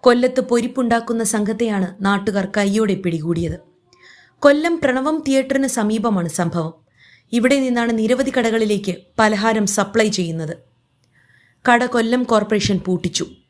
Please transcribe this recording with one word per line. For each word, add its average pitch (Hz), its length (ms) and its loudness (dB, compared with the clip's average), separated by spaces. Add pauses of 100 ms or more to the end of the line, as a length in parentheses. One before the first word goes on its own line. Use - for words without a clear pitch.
കൊല്ലത്ത് 254 400 4
പൊരിപ്പുണ്ടാക്കുന്ന 233 840 0
സംഘത്തെയാണ് 208 640 -2 (120)
നാട്ടുകാർ 196 560 0
കൈയോടെ 202 380 2
പിടികൂടിയത്. 165 640 -4 (840)
കൊല്ലം 302 400 4
പ്രണവം 285 460 -2
തിയേറ്ററിന് 269 380 0
സമീപമാണ് 214 640 0
സംഭവം. 165 460 -4 (580)
ഇവിടെ 247 280 2
നിന്നാണ് 233 380 0
നിരവധി 254 400 0
കടകളിലേക്ക് 214 560 0 (240)
പലഹാരം 214 480 2
സപ്ലൈ 214 420 0
ചെയ്യുന്നത്. 165 460 -4 (1080)
കട 247 220 4
കൊല്ലം 240 380 0
കോർപ്പറേഷൻ 208 540 0
പൂട്ടിച്ചു. - 480 -4 (240)